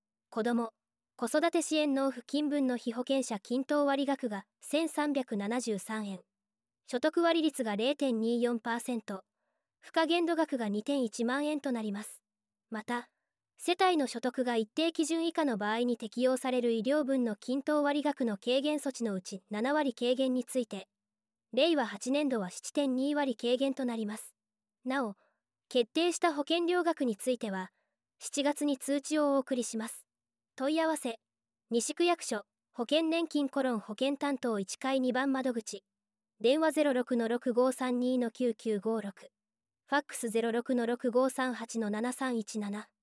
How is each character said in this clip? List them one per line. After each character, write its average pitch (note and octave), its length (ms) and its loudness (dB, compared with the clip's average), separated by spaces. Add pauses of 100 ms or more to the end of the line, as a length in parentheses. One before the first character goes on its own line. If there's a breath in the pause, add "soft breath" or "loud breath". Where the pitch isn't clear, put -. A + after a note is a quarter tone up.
(300)
子 A3 140 -2
ど A#3+ 100 0
も、 A#3 200 -2 (420)
子 - 100 -4
育 D4+ 240 4
て E4 140 2
支 - 120 -2
援 D4+ 200 2
納 C4+ 160 2
付 B3 160 -8
金 D4 220 0
分 C#4+ 180 2
の B3 100 0
被 A#3 160 -4
保 A#3+ 80 -4
険 C4+ 220 0
者 A3 160 -4
均 B3+ 260 -2
等 D4 220 2
割 C#4 180 2
額 C4 240 -2
が G3+ 160 -8 (160)
千 D#4 280 0
三 D4 220 -2
百 C4 260 -2
七 G#3 220 -2
十 A3 200 -2
三 A3 280 -6
円。 F#3+ 120 -8 (680)
所 B3 120 -4
得 D#4 200 2
割 E4 200 4
率 D4 240 0
が G#3 100 -2
零 B3+ 220 0
点 B3 240 0
二 A#3 200 0
四 A#3+ 200 0
パ A#3 140 -4
ー A#3+ 40 -4
セ B3 160 -4
ン A3 60 -4
ト。 F#3+ 240 -10 (560)
付 - 120 -20
加 E4 120 4
限 E4+ 200 4
度 E4 120 2
額 D#4 200 2
が A3+ 120 -2
二 G#3 140 0
点 C#4+ 200 0
一 A3+ 220 -2
万 C4+ 200 0
円 D4+ 140 -2
と C4+ 140 -2
な A#3 80 -2
り G#3+ 100 -4
ま G3+ 120 -6
す。 - 180 -12 (480)
ま A3 140 -8
た、 - 260 -6 (480)
世 - 240 0
帯 F#4 160 6
の C#4 100 2
所 A#3 140 -8
得 B3+ 240 0
が A#3+ 100 0
一 A3+ 120 2
定 E4 260 0
基 D#4+ 120 0
準 E4 220 0
以 E4 60 -2
下 E4 100 0
の B3+ 140 0
場 G#3 160 -2
合 A3+ 60 0
に A#3+ 180 0
適 A#3 240 -6
用 B3+ 160 2
さ C4 120 -4
れ B3 120 0
る A#3 100 2
医 A3+ 120 0
療 C#4+ 200 2
分 B3+ 220 0
の G#3+ 100 -2
均 C4 260 -4
等 D4+ 220 2
割 C#4+ 200 0
額 C#4 200 -2
の A3 140 -2
軽 B3+ 240 0
減 D4+ 160 0
措 C#4+ 120 -6
置 B3 140 -6
の G#3 120 -2
う F#3+ 60 -4
ち - 280 -12
七 A3+ 240 -2
割 D4 200 0
軽 B3 220 0
減 C4 180 0
に B3+ 120 -2
つ - 140 -6
い A#3+ 60 0
て、 F#3+ 220 -12 (640)
令 D#4 240 4
和 C4 100 2
八 G#3 260 -6
年 D4 180 2
度 B3 100 0
は F#3 100 -4
七 - 220 -12
点 C#4 240 0
二 C#4 200 0
割 C#4 200 0
軽 A#3+ 220 0
減 C4+ 160 0
と C4+ 100 -4
な A#3+ 100 -2
り A3+ 120 -4
ま G#3 100 -6
す。 - 180 -12 (520)
な C4 200 -2
お、 G3+ 120 -6 (500)
決 A#3+ 240 0
定 E4+ 220 2
し - 60 -6
た E4+ 140 2
保 C#4+ 100 -2
険 E4+ 240 0
料 F4+ 160 2
額 D#4+ 200 0
に A#3 140 0
つ - 120 -4
い B3 80 2
て G#3+ 140 -6
は、 F#3+ 200 -6 (480)
七 - 240 -2
月 D4 200 0
に C#4+ 140 2
通 C#4+ 240 -2
知 D4+ 180 0
を C#4+ 160 4
お C#4 40 4
送 C4 160 -2
り A#3+ 100 0
し - 120 -6
ま A3 120 -6
す。 - 160 -12 (500)
問 C4+ 180 -2
い D#4+ 60 2
合 D#4+ 80 2
わ D#4+ 80 0
せ、 A#3 240 -6 (500)
西 A#3 260 0
区 E4+ 100 2
役 F4 180 2
所、 G#3 220 -4 (260)
保 B3 120 -6
険 D#4+ 260 2
年 D#4+ 180 0
金 C#4+ 220 0
コ C#4 120 -2
ロ B3+ 140 0
ン G#3+ 40 -2
保 - 120 -10
険 C4+ 240 -2
担 C#4+ 220 -2
当 A#3 200 -2
一 G3 200 -6
階 C4+ 240 0
二 B3+ 100 2
番 C4 220 0
窓 C4 180 0
口。 A3 320 -6 (560)
電 B3+ 200 6
話 D#4+ 140 4
ゼ D#4 100 4
ロ C#4+ 100 4
六 B3 240 0
の A3+ 100 2
六 A#3+ 240 0
五 B3 200 4
三 B3 280 -2
二 B3+ 200 2
の A#3 100 0
九 A#3+ 240 0
九 G#3+ 260 -2
五 A3 220 -2
六。 G3+ 100 -8 (760)
フ - 80 2
ァ C#4+ 60 4
ッ - 20 -
ク - 120 -12
ス A#3 140 -4
ゼ A3+ 140 2
ロ A3+ 80 0
六 A#3+ 240 0
の A#3+ 100 2
六 A#3+ 240 0
五 B3+ 220 4
三 B3+ 240 -2
八 A3+ 240 -6
の G#3+ 100 0
七 A3 240 -2
三 B3+ 240 -2
一 A3 220 -4
七。 G#3 280 -6 (160)